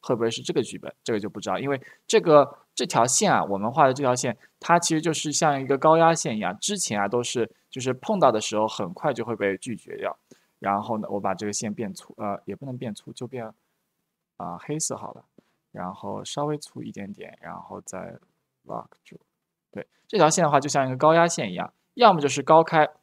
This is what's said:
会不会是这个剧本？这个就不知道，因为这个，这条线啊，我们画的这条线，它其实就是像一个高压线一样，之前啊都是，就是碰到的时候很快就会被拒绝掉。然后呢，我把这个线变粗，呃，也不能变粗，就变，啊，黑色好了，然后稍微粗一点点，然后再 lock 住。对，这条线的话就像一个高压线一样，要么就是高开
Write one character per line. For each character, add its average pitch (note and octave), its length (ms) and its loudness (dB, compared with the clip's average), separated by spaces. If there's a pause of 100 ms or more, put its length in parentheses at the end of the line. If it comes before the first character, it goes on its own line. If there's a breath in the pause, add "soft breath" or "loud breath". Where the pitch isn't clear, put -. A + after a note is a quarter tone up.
会 - 140 -2
不 G#2+ 60 -4
会 A#2 80 0
是 A2+ 120 -8
这 B2 100 -8
个 D3 100 0
剧 G2+ 160 -8
本？ - 140 -14 (120)
这 A#2+ 100 -4
个 G#2+ 60 0
就 G2+ 100 -8
不 G#2+ 100 -14
知 G2+ 100 -8
道， F#2 80 -2
因 B2+ 120 -4
为 C3+ 100 -4 (260 loud breath)
这 A3 140 4
个， D3+ 380 6 (160)
这 - 120 -4
条 B2 200 2
线 E3+ 260 2
啊， A2 120 4
我 G2 140 -4
们 G#2+ 140 -4
画 C#3+ 160 4
的 C3 60 4
这 C#3 100 -4
条 B2+ 100 2
线， B2+ 220 -2 (240 soft breath)
它 E3+ 180 2
其 E3+ 160 0
实 D#3 80 0
就 E3 120 -2
是 D3 180 -4
像 C#3+ 300 0
一 C3+ 40 -6
个 C#3 120 2
高 D#3+ 200 6
压 E3 160 6
线 D3 220 -2
一 G#2+ 40 -2
样， F#2 200 -2
之 G3+ 180 -4
前 A2+ 220 -2
啊 G2+ 80 2
都 A#2+ 160 0
是， A2+ 260 -2 (200 soft breath)
就 - 100 -12
是 B2+ 140 -2
碰 F#3+ 260 -2
到 D3 100 8
的 G#2+ 120 2
时 A2 160 -4
候 G#2+ 100 2
很 F#2+ 260 -6
快 D3 200 -2
就 A#2 100 -6
会 A#2 100 -6
被 G2+ 240 -2
拒 A2 200 -10
绝 E2+ 180 -16
掉。 - 220 -8 (420 soft breath)
然 G2+ 220 -2
后 A2 160 -4
呢， G#2+ 120 -8
我 G2+ 100 -6
把 G2 140 -4
这 G2+ 120 -8
个 G#2 80 -6
线 G#2 200 -6
变 G2+ 200 -8
粗， - 240 -20
呃， G2+ 260 -6
也 G2+ 100 -10
不 G2 120 -14
能 B2+ 120 -10
变 B2 160 -10
粗， - 200 -18
就 - 120 -12
变， A#2 240 -10 (880)
啊， F2 220 -10
黑 D3 180 -8
色 C3+ 200 -6
好 - 160 -14
了， - 100 -20 (480 soft breath)
然 F#2 220 -10
后 G2+ 320 -10
稍 C#3+ 200 -6
微 D3+ 120 -4
粗 A#2+ 260 -14
一 A2+ 80 -12
点 G2+ 220 -12
点， F#2 280 -16
然 E2+ 140 -14
后 F#2 260 -14
再 F2+ 360 -14 (480)
lock - 220 -10 (160)
住。 - 140 -20 (540)
对， - 140 -12 (220)
这 A3 100 -4
条 D#3 120 8
线 E3+ 140 2
的 D3+ 60 2
话 C#3+ 100 4
就 C#3+ 100 -4
像 C3+ 180 0
一 - 20 -4
个 C3 60 -4
高 D#3 180 4
压 E3+ 140 6
线 C3+ 240 -4
一 F2+ 40 -8
样， F2+ 160 -8 (240)
要 A3+ 180 8
么 D#3 80 0
就 C#3+ 60 2
是 C3+ 140 -2
高 D#3+ 220 8
开 D#3 240 4 (140)